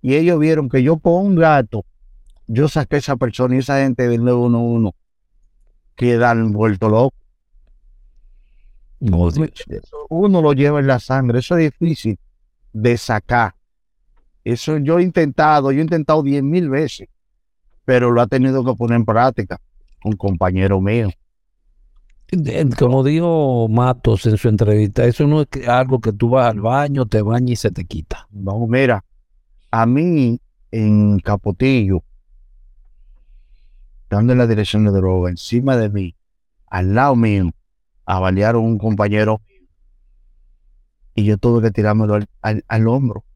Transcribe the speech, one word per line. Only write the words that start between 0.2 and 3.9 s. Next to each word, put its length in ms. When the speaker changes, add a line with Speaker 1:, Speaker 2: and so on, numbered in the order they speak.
Speaker 1:
vieron 280
que 140
yo 160
con 160
un 100
gato, 480
yo 200
saqué 280
a 20
esa 180
persona 380
y 40
esa 220
gente 280